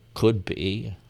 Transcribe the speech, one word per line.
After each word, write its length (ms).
could 280
be 540